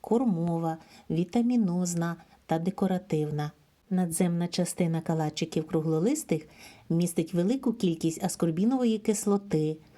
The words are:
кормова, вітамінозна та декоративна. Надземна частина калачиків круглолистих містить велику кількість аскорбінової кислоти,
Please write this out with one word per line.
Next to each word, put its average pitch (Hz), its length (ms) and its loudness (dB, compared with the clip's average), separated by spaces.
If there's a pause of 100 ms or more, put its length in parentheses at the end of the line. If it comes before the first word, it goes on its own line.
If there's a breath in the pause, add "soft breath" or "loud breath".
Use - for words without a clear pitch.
кормова, 170 760 0 (320 loud breath)
вітамінозна 175 1040 0 (300 loud breath)
та 160 120 0
декоративна. 160 920 -2 (400)
Надземна 175 580 0
частина 175 520 0
калачиків 160 680 -2
круглолистих 165 840 0 (400 loud breath)
містить 175 460 0
велику 233 380 2
кількість 165 520 0
аскорбінової 220 760 0
кислоти, 202 760 0 (220 loud breath)